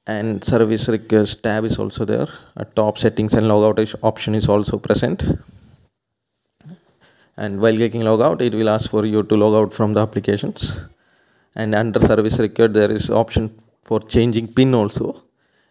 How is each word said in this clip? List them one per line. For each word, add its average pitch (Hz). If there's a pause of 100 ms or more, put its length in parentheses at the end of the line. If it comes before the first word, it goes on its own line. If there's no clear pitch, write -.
And 107
service 110
request 107
tab 110
is 113
also 107
there. 117 (300)
A 110
top 107
settings 107
and 110
logout 107
is, 110
option 110
is 107
also 104
present. 123 (2250)
And 101
while 113
clicking 113
logout, 113
it 120
will 110
ask 110
for 107
you 107
to 110
log 107
out 107
from 107
the 104
applications. 104 (760)
And 107
under 107
service 110
record, 110
there 107
is 104
option 110 (240)
for 110
changing 113
pin 131
also. - (480)